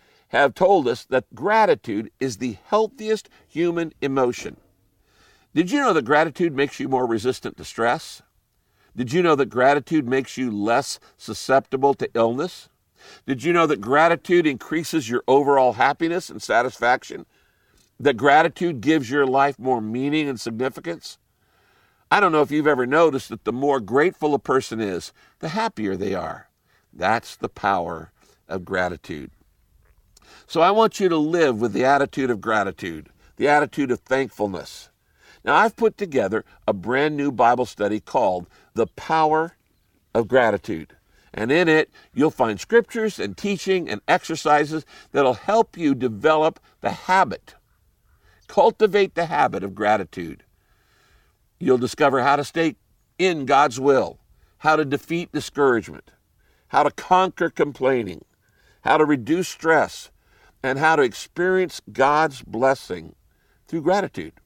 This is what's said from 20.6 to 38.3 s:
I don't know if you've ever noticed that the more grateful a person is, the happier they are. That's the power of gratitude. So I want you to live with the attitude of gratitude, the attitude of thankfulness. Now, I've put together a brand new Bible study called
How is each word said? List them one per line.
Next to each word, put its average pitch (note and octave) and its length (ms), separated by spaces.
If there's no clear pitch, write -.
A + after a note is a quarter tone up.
I F#3 80
don't F#3+ 120
know D3+ 120
if C3 80
you've D3+ 160
ever B2+ 180
noticed C#3+ 440
that G#2+ 160
the G#2+ 60
more C3+ 280
grateful C#3+ 560
a - 40
person B2+ 400
is, F#2+ 320
the D#3+ 100
happier D3+ 480
they F#2+ 160
are. E2 360
That's G#2 420
the - 140
power E2+ 640
of F#2 160
gratitude. F2 680
So D#3+ 160
I F3 80
want A3 300
you F#3+ 100
to E3+ 80
live D3+ 420
with A2+ 140
the - 100
attitude C3+ 460
of A2 100
gratitude, F#2+ 680
the A2+ 100
attitude D3 420
of A#2 120
thankfulness. G#2 880
Now, C3+ 120
I've G#3 200
put A3 220
together A2+ 480
a G#2+ 60
brand C3 440
new C#3+ 140
Bible A#2+ 340
study G#2 340
called F#2 480